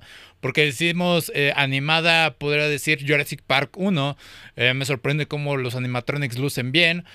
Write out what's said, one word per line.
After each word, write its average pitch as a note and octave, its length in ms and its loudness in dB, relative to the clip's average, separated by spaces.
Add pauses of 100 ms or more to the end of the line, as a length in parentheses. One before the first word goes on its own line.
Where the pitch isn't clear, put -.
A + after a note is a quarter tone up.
(400)
Porque D3 240 0
decimos, E3+ 720 0
eh, C#3+ 220 2
animada, D#3 800 2
podría D3 340 0
decir C#3+ 360 -2
Jurassic C#3+ 380 0
Park C#3 320 0
uno, E3 400 0 (400)
eh, B2 180 2
me C3+ 120 -2
sorprende C#3 420 -2
cómo D3 300 -4
los B2 180 -4
animatronics B2+ 640 -4
lucen C3 320 -2
bien E3+ 320 2 (120)